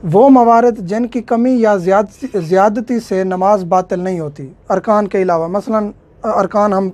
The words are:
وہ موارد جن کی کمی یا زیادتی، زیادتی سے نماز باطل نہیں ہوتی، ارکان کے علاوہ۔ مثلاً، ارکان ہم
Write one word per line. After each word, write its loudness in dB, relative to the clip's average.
وہ 6
موارد 4
جن -4
کی -6
کمی 0
یا 2
زیادتی، -2
زیادتی 0
سے -4
نماز 0
باطل -2
نہیں -4
ہوتی، -10
ارکان 0
کے -2
علاوہ۔ 0
مثلاً، -4
ارکان 0
ہم -2